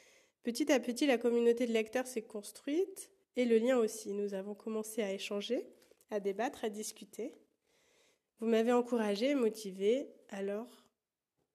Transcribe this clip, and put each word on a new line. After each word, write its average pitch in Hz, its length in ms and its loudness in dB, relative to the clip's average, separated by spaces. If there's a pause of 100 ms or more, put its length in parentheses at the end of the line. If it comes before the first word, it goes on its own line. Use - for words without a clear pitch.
(440)
Petit 262 260 0
à 262 120 4
petit, 240 240 -2
la 254 120 4
communauté 233 480 4
de 226 60 -2
lecteurs 226 360 0
s'est 220 160 -6
construite 311 840 -4 (280)
et 247 80 4
le 226 120 6
lien 247 200 4
aussi. 220 340 -2
Nous 202 220 -2
avons 196 200 -6
commencé 220 480 -6
à 196 120 -2
échanger, 202 520 -4 (460)
à 214 80 -2
débattre, 202 460 -4
à 226 40 -2
discuter. 208 640 -10 (1080)
Vous 226 100 0
m'avez 226 240 4
encouragée 240 560 2
et 294 60 2
motivée, 220 720 0 (180)
alors, 202 560 -8 (720)